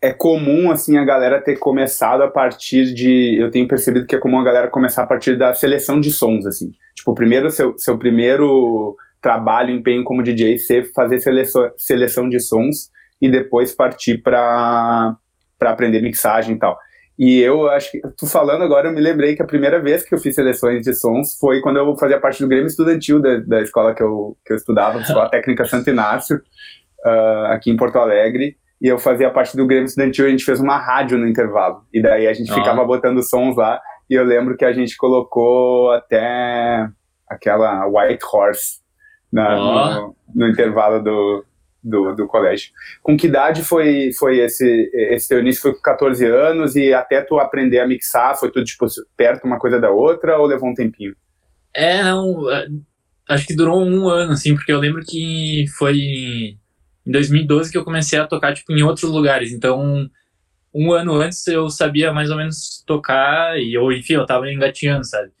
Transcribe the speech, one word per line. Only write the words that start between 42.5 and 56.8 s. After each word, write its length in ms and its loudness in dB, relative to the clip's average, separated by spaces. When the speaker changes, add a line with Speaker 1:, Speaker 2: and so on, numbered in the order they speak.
Speaker 1:
Com 140 4
que 100 0
idade 380 0
foi, 520 2
foi 220 2
esse, 560 2
esse 340 0
teu 120 2
início? 200 0
Foi 140 0
com 80 -18
quatorze 420 0
anos 520 2
e 180 4
até 260 0
tu 200 0
aprender 400 0
a 60 0
mixar, 520 -2
foi 140 -4
tudo, 120 -2
tipo, 220 -4
perto 280 2
uma 140 -4
coisa 220 0
da 100 2
outra 480 2
ou 80 4
levou 240 -2
um 40 -6
tempinho? 420 -6
Speaker 2:
É, 300 0
não, 440 -2
é, 200 -4
acho 160 0
que 120 -6
durou 280 2
um 240 0
ano, 240 0
assim, 220 0
porque 180 -4
eu 60 0
lembro 260 -4
que 600 -6
foi 200 0